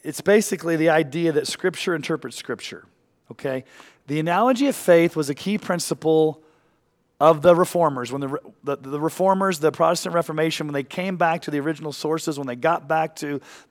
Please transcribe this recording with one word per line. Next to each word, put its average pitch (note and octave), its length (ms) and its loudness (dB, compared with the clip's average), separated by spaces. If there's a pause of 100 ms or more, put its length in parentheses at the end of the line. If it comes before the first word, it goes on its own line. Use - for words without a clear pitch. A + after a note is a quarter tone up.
it's D3+ 200 -10
basically F#3+ 560 2
the D#3+ 140 4
idea D#3+ 420 0
that C#3+ 120 0
Scripture - 480 -4
interprets D3 440 -6
Scripture, - 480 -12 (460)
okay? C3 340 -8 (420)
The D3 120 -4
analogy A3+ 480 2
of C4 80 0
faith E3+ 400 4
was D3 160 -2
a - 20 -2
key G3+ 240 -4
principle D#3+ 880 0 (760)
of D#3 220 6
the F3 140 8
Reformers. D3+ 560 0
When C#3 100 -6
the C#3 60 -4
Re-, C#3 120 -6 (240)
the, C#3 140 -4
the C3+ 220 -8
Reformers, F#3+ 580 0
the D3+ 140 2
Protestant E3 420 0
Reformation, D#3+ 540 -2
when D3 80 -6
they C#3 80 -2
came F#3 340 -6
back E3 260 0
to - 60 -8
the D3 100 -2
original D3+ 320 -4
sources, D3+ 460 -4
when C#3+ 80 -8
they B2 100 -6
got D#3+ 320 -2
back D#3+ 300 -2
to C#3+ 240 -6 (300)